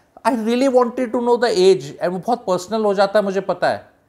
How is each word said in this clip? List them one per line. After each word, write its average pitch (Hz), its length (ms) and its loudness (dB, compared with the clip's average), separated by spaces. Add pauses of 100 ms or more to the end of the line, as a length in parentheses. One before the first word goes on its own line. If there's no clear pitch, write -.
(280)
I 170 40 2
really 240 380 0
wanted 247 380 0
to 240 140 -4
know 240 180 2
the 233 160 0
age, 185 280 4
and 151 240 -6
वो 185 120 -4
बहुत 240 260 -4
पर्सनल 208 400 -2
हो 202 80 2
जाता 202 260 2
है, 202 60 0
मुझे 196 160 -2
पता 175 280 -2
है। 101 200 -6 (200)